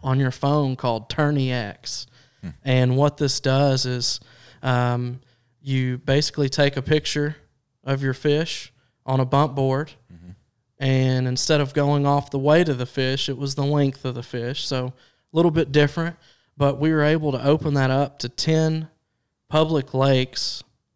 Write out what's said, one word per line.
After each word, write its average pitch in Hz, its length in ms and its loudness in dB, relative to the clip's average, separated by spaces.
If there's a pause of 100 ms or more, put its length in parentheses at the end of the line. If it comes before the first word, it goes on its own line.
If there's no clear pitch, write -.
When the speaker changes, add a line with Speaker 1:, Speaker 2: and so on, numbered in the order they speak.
Speaker 1:
on 131 160 0
your 131 120 0
phone 143 440 0
called 117 340 -4
Tourney 143 440 0
X. - 540 -8 (340)
Speaker 2:
Hmm. 180 80 -10 (160)
Speaker 1:
And 127 320 4
what 143 200 2
this 139 220 -2
does 135 460 2
is, 123 340 -4 (440)
um, 123 580 0 (400)
you 131 380 -2
basically 139 500 0
take 139 260 0
a 135 60 -4
picture 147 540 -2 (500)
of 135 160 -2
your 135 120 -2
fish - 600 -2 (320)
on 131 140 0
a 127 60 2
bump 139 300 2
board. 135 360 -2 (220)
Speaker 2:
Mm-hmm. 87 180 -20 (480)
Speaker 1:
And 131 480 0
instead 147 340 0
of 139 120 -4
going 143 320 2
off 143 260 0
the 139 80 -4
weight 156 300 4
of 131 80 -2
the 123 80 -6
fish, 131 420 -2
it 131 100 -6
was 135 180 -6
the 143 100 -2
length 143 400 0
of 127 100 -6
the 120 80 -10
fish. 120 420 -8
So 127 220 -4
a 131 40 -8 (420)
little 170 180 4
bit 156 220 0
different, 156 420 0 (400)
but 143 240 0
we 156 120 2
were 156 120 2
able 151 300 2
to - 120 -6
open 147 300 2
that 131 160 2
up 135 280 -2
to 120 100 -6
ten 160 580 0 (640)
public 156 440 0
lakes 131 680 0 (320)